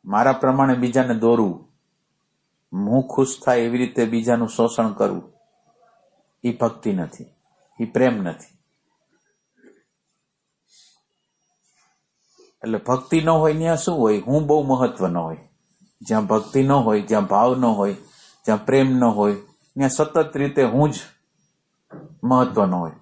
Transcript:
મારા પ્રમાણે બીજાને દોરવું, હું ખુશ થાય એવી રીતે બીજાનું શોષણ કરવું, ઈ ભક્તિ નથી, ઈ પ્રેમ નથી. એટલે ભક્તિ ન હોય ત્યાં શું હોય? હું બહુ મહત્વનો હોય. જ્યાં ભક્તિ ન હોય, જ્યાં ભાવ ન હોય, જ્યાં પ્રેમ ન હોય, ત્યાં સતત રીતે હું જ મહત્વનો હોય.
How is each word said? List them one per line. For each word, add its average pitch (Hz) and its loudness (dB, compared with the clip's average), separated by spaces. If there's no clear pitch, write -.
મારા 110 2
પ્રમાણે 131 2
બીજાને 123 0
દોરવું, 110 0
હું 110 0
ખુશ - -2
થાય 123 2
એવી 117 -2
રીતે 123 0
બીજાનું 117 0
શોષણ 117 0
કરવું, 98 -4
ઈ 120 -2
ભક્તિ 113 -2
નથી, 85 -6
ઈ 117 -2
પ્રેમ 120 0
નથી. 90 -10
એટલે 107 -4
ભક્તિ 127 -2
ન 156 -2
હોય 156 2
ત્યાં 160 0
શું 175 -4
હોય? 107 2
હું 147 -2
બહુ 147 2
મહત્વનો 113 -2
હોય. 80 -10
જ્યાં 107 -2
ભક્તિ 110 0
ન 135 2
હોય, 110 2
જ્યાં 101 0
ભાવ 120 2
ન 127 0
હોય, 101 0
જ્યાં 107 -2
પ્રેમ 135 4
ન 127 2
હોય, 104 2
ત્યાં 135 0
સતત 151 0
રીતે 143 0
હું 135 2
જ 117 -8
મહત્વનો 107 2
હોય. 80 -6